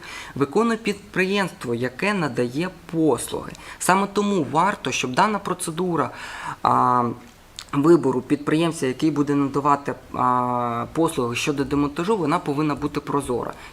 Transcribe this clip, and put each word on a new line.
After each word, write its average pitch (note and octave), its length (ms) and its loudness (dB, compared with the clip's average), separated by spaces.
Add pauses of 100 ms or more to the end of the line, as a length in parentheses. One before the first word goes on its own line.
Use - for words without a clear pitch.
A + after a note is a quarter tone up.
(360)
виконує G#3 420 2
підприємство, F#3+ 960 -2
яке B2+ 380 -2
надає C#3+ 560 -2 (220)
послуги. D#3 600 0 (280)
Саме G3 340 4
тому G3+ 380 2
варто, E3 400 0
щоб B2+ 220 -2
дана G3+ 260 4
процедура, E3+ 720 -2 (540)
а, B2 400 4 (680)
вибору C#3 480 4
підприємця, D#3 680 0
який C#3 240 0
буде C#3+ 240 0
надавати, C#3 580 2 (200)
а, B2 800 0
послуги C#3+ 420 0
щодо C#3 280 -2
демонтажу, D3 540 0
вона E3+ 220 0
повинна D3 360 -2
бути D3 240 -4
прозора. C3+ 540 -2 (200)